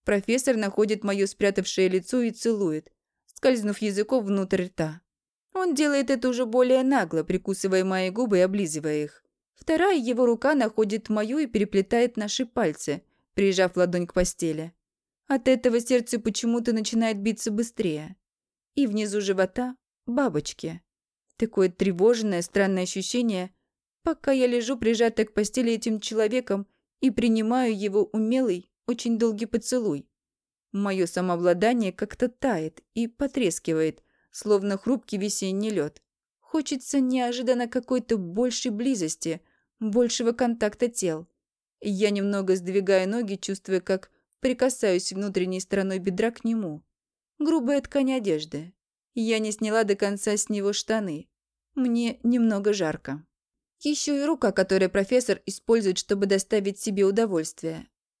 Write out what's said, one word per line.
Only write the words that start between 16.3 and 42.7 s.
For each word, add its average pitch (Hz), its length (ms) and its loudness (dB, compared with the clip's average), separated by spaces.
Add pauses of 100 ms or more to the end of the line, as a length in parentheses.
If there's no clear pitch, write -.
начинает 220 480 0
биться 226 320 -2
быстрее. 190 640 -4 (580)
И 277 140 2
внизу 208 320 -2
живота – 196 560 0 (300)
бабочки. 170 760 -2 (540)
Такое 208 320 2
тревожное, 196 720 2
странное 190 420 0
ощущение, 190 680 -4 (480)
пока 302 300 -2
я 254 160 2
лежу 240 280 0
прижатая 226 500 2
к - 60 -20
постели 233 400 0
этим 220 280 -2
человеком – 214 680 -2 (340)
и 262 100 4
принимаю 226 680 2
его 202 260 0
умелый, 220 680 -2 (140)
очень 233 300 -2
долгий 220 300 0
поцелуй. 214 640 -2 (640)
Мое 196 340 0
самообладание 180 880 2
как-то - 360 -4
тает 175 540 -4 (120)
и 233 120 -2
потрескивает, 170 960 -2 (280)
словно 202 460 0
хрупкий 220 400 -4
весенний 196 540 -2
лед. 156 320 -4 (380)
Хочется 285 600 -2
неожиданно 247 680 0
какой-то 247 500 -2
большей 226 520 -2
близости, 196 720 -4 (400)
большего 233 520 0
контакта 233 560 0
тел. 170 380 -4 (540)
Я 208 300 0
немного 196 460 0
сдвигаю 185 520 2